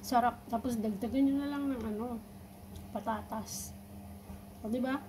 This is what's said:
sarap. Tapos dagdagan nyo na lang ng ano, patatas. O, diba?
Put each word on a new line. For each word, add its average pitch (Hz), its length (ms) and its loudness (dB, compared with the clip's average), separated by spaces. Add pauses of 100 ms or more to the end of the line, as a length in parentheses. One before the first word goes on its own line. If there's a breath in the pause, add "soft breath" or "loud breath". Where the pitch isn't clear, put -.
sarap. 240 420 6
Tapos 233 300 0
dagdagan 220 480 4
nyo 277 160 6
na 285 80 0
lang 285 140 -2 (100)
ng 233 100 -2
ano, 226 380 -2 (720)
patatas. 214 800 -2 (920)
O, 220 80 -2
diba? 262 380 2